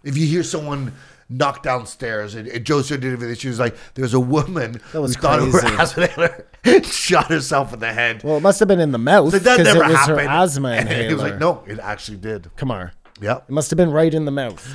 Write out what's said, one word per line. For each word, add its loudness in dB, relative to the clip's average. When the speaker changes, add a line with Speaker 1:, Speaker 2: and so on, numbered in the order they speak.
Speaker 1:
If -4
you 0
hear 0
someone -8
knock -4
downstairs, -6
and, -12
and -8
Joe 2
said -6
it, -6
she -8
was -6
like, 0
"There's -2
a 6
woman -2
Speaker 2:
That -4
was -2
Speaker 1:
who -10
thought 4
Speaker 2:
crazy. 2
Speaker 1:
it 2
was -4
<laughs> -
asthma 0
inhaler, -2
shot 0
herself 0
in -14
the -4
head." -2
Speaker 2:
Well, 0
it -2
must 4
have 4
been 4
in 2
the -2
mouth, 4
Speaker 1:
Like, 2
that 6
Speaker 2:
'cause 6
it 2
Speaker 1:
never 6
Speaker 2:
was 4
her 2
Speaker 1:
happened. 0
Speaker 2:
asthma 0
Speaker 1:
<laughs> -2
And -2
he -2
was -2
like, -4
Speaker 2:
inhaler. -10
Speaker 1:
"No, -12
it -8
actually -10
did." -10
Speaker 2:
Kamar. -6
Speaker 1:
Yeah. -4
Speaker 2:
It -20
must -2
have 0
been 4
right 2
in -2
the -4
mouth. -8